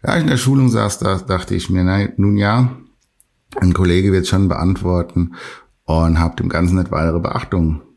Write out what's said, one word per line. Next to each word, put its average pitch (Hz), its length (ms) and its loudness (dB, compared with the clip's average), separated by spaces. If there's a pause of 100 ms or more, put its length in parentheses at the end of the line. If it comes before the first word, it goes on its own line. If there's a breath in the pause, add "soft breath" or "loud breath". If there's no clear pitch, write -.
Da - 160 -2
ich 170 60 0
in 156 60 0
der 143 100 2
Schulung 131 320 2
saß, 107 300 -2
da 95 160 -2
dachte 92 380 -4
ich 92 160 -4
mir, 92 140 0
„Na, 98 320 0
nun 101 200 2
ja, 113 360 2 (840)
ein 90 180 4
Kollege 92 380 2
wird's 92 160 0
schon 95 200 2
beantworten“, 87 880 -2 (500 loud breath)
und 82 360 2
hab 82 160 -2
dem - 120 -2
Ganzen 87 280 0
nicht 90 160 -2
weitere 80 260 0
Beachtung 80 640 -2 (140)